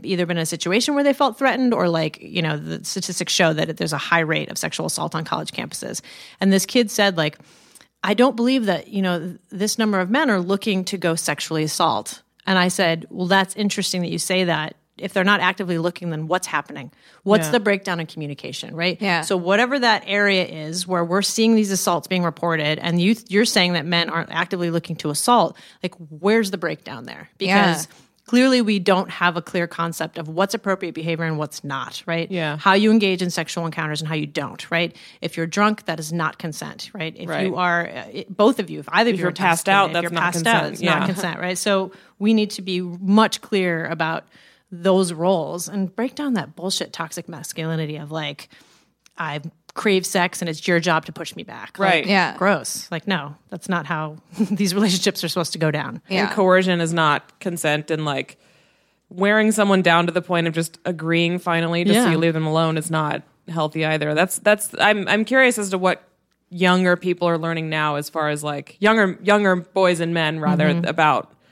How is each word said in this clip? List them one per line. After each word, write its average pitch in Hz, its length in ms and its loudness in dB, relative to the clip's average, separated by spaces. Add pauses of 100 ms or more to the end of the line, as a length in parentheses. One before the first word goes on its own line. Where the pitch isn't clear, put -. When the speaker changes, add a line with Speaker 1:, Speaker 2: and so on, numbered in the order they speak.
Speaker 1:
either 175 220 0
been 175 100 -2
in 165 60 0
a 156 40 -2
situation 196 480 0
where 285 100 2
they 277 100 4
felt 262 240 0
threatened 262 340 2
or, 180 160 2
like, 160 320 -2
you 165 220 -4
know, 156 160 -2
the 160 260 -8
statistics - 480 -6
show 165 220 4
that 156 240 -2
there's 165 160 -2
a 139 40 -4
high 170 220 2
rate 156 300 -2
of - 80 -8
sexual 160 280 -4
assault 160 280 -4
on 156 100 -4
college 156 280 -6
campuses. - 480 -10 (400)
And 196 120 4
this 190 140 4
kid 240 240 2
said, 202 260 2
like, 151 220 -2 (640)
"I 208 120 0
don't 240 220 4
believe 240 300 2
that, 175 220 -2
you 196 140 -4
know, 175 340 -2 (140)
this 208 280 -4
number 214 220 2
of 185 100 -2
men 277 200 2
are 190 100 2
looking 190 460 0
to 196 120 -6
go 165 160 0
sexually 156 480 -4
assault." 151 600 -2 (240)
And 190 120 2
I 180 100 4
said, 165 400 0
"Well, 185 200 -6
that's 190 280 4
interesting 196 460 -2
that 165 80 -4
you 170 80 -4
say 185 260 0
that. 156 300 -2 (220)
If - 160 -10
they're 226 100 2
not 202 160 4
actively 180 400 0
looking, 170 320 -4
then 156 160 -4
what's 180 220 -2
happening? 147 420 -6 (320)
What's 160 240 4
Speaker 2:
Yeah. 151 60 0
Speaker 1:
the 240 80 4
breakdown 196 400 0
in 160 60 -6
communication, 147 680 -12
right?" 170 260 -2
Speaker 3:
Yeah. 180 200 2
Speaker 1:
So 180 160 0
whatever 208 420 2
that 233 280 2
area 196 380 2
is 160 440 -8
where 175 160 0
we're 185 180 0
seeing 226 320 2
these 214 160 2
assaults 180 380 0
being 180 160 0
reported, 156 560 -2
and 175 200 0
you, 208 140 4 (140)
you're 208 160 2
saying 180 300 2
that 156 120 -2
men 170 240 0
aren't 165 220 -4
actively 175 380 -2
looking 165 260 -4
to 151 140 -4
assault, - 460 2 (280)
like, 180 100 -6 (140)
where's 190 420 0
the 190 80 -6
breakdown 151 460 -8
there? - 240 -16 (100)
Speaker 3:
Yeah. 196 360 4
Speaker 1:
Because 156 120 -6 (400)
clearly 254 340 4
we 208 200 2
don't 185 280 4
have 175 280 0
a 170 40 -2
clear 170 280 -4
concept 165 500 -6
of 156 100 -8
what's 180 240 0
appropriate 190 440 -4
behavior 165 280 -4
and 160 140 -2
what's 151 240 -8
not, 135 420 -8
right? 165 240 -2
Speaker 2:
Yeah. 160 280 -4
Speaker 1:
How 190 180 4
you 214 160 6
engage 196 320 4
in 180 80 0
sexual 165 360 -6
encounters 156 340 -4
and 156 80 -6
how 160 80 -4
you 151 100 -4
don't, - 420 -10
right? 170 260 -2 (280)
If - 140 -8
you're 165 100 -4
drunk, 208 380 0
that 160 160 -6
is 156 120 -8
not 165 260 -4
consent, - 540 -12
right? 160 240 -10
If 175 120 -12
Speaker 2:
Right. 156 180 -2
Speaker 1:
you 190 80 -2
are, 170 340 0
uh, - 240 -12
it, 185 240 -12
both 220 220 4
of 180 100 -6
you, 151 120 -10
if 135 100 -16
either 226 200 4
Speaker 2:
If 202 40 0
Speaker 1:
of 185 60 -4
you - 20 -2
Speaker 2:
you're 180 80 0
Speaker 1:
are - 20 -12
Speaker 2:
passed 180 360 0
out, 196 220 4
Speaker 1:
intoxicated, - 0 -
if - 40 -6
Speaker 2:
that's 170 80 0
Speaker 1:
you're 170 180 -4
Speaker 2:
not 180 40 0
Speaker 1:
passed 175 200 -2
Speaker 2:
consent. 226 220 2
Speaker 1:
out, - 60 -8
it's - 100 -8
not 165 200 2
Speaker 2:
Yeah. - 40 0
Speaker 1:
consent, 185 320 -4
right? 180 180 -4
So 190 360 0 (260)
we 214 160 4
need 208 160 2
to 202 120 -10
be 180 200 -4
much 190 580 2
clearer 175 460 -2
about 160 380 -4 (460)
those 180 440 2
roles 170 520 -2
and 190 300 -4
break 254 180 -4
down 285 200 -2
that 151 200 -4
bullshit 180 380 -6
toxic 165 380 -10
masculinity 160 640 -6
of, 147 160 -12
like, 147 380 -8 (680)
"I 147 240 -6 (320)
crave 190 320 2
sex 180 380 0
and 170 60 -4
it's 160 200 -8
your 175 100 4
job 160 280 0
to 165 60 -14
push - 220 -12
me - 80 -14
back." 113 360 -16
Like, 196 120 2
Speaker 2:
Right. 156 160 2
Speaker 3:
Yeah. 185 300 2
Speaker 1:
gross. 180 540 0
Like, 170 180 -8
no, 147 260 -4 (140)
that's - 220 -14
not 165 160 -2
how 156 300 -6 (160)
<laughs> 185 180 -2
these 190 240 0
relationships 196 500 0
are 165 40 -4
supposed 170 260 -4
to 160 40 -10
go 156 120 2
down. 151 400 -6
Speaker 3:
Yeah. 180 160 0
Speaker 2:
And - 60 -4
coercion 185 500 4
is 165 100 -2
not 156 480 0
consent, 151 500 -2
and, 156 140 -2
like, 135 320 -6 (720)
wearing 208 440 2
someone 196 280 4
down 170 240 4
to 170 80 -2
the 175 80 0
point 170 260 0
of 165 60 0
just 165 320 -4
agreeing 170 540 0
finally 170 460 0
to 202 100 4
Speaker 1:
Yeah. 240 100 4
Speaker 2:
see 196 60 2
you 160 80 2
leave 165 160 2
them 160 120 0
alone 160 300 2
is 160 140 -6
not 151 320 -2 (260)
healthy 160 380 -2
either. 151 260 0
That's, 170 280 0
that's, 208 280 2 (100)
I'm, 208 300 4
I'm 214 160 2
curious 254 320 4
as 202 140 -4
to 190 80 -2
what 185 240 0 (480)
younger 180 440 4
people 175 320 -2
are 170 120 2
learning 160 320 -4
now 151 260 0
as 147 140 -6
far 151 180 -2
as, 147 160 -4
like, 143 360 -8
younger, 208 420 4
younger 202 340 4
boys 180 440 2
and 170 120 -2
men 160 280 0
rather 175 280 2
Speaker 1:
Mm-hmm. 170 160 0
Speaker 2:
about 151 480 2 (180)